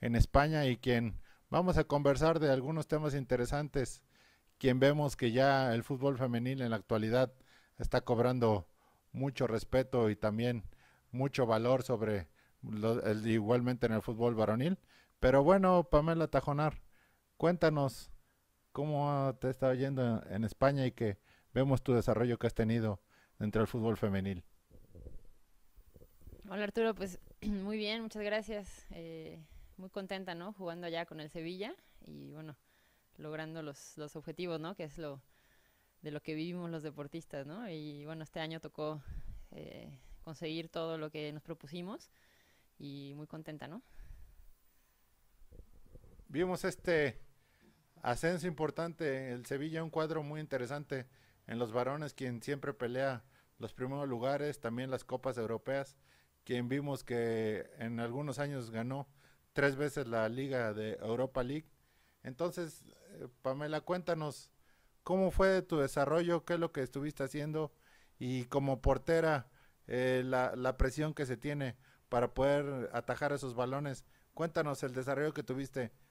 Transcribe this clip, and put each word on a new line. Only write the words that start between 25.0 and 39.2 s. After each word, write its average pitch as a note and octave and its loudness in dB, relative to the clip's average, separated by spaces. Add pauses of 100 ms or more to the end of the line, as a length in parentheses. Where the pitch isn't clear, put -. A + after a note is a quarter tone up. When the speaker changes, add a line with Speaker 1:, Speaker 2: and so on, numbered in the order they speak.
Speaker 2:
Hola, G3 -4
Arturo, A3+ 0
pues, F#3 -8 (120)
<clears throat> - -20
muy G#3 -4
bien, G#3+ -4
muchas G#3+ -8
gracias. G#3 -6
Eh, E3 -12 (360)
muy F#3 -14
contenta, F#3+ -8
¿no? F3 -10
Jugando F3 -8
allá E3 -4
con D#3 -12
el D3+ -12
Sevilla F#3 -8 (280)
y, C#3 -16
bueno, D3+ -14 (600)
logrando D#3 -10
los, - -14
los D3+ -12
objetivos, E3 -6
¿no? E3 -8
Que F3 -10
es D3 -12
lo, C#3+ -10 (800)
de D#3 -10
lo D3 -8
que D#3 -6
vivimos E3+ -6
los E3 -6
deportistas, D3 -10
¿no? G3+ -10
Y, D3+ -10
bueno, D#3+ -10
este E3 -10
año D#3+ -6
tocó, D3+ -6 (480)